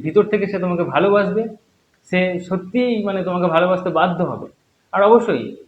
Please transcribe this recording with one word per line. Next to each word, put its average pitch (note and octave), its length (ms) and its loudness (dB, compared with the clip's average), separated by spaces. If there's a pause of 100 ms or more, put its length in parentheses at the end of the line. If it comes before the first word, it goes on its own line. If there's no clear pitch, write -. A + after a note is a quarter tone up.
ভিতর D#3 200 2
থেকে G3+ 240 -2
সে F#3+ 120 -6
তোমাকে F3 240 -2
ভালোবাসবে, G3 600 2 (680)
সে F3+ 300 0
সত্যিই, G#3 640 -2
মানে, F#3+ 200 -4
তোমাকে F3+ 240 -2
ভালোবাসতে F3+ 420 0
বাধ্য E3+ 340 0
হবে, B2 240 -6 (440)
আর F#3+ 120 2
অবশ্যই G3+ 520 4 (120)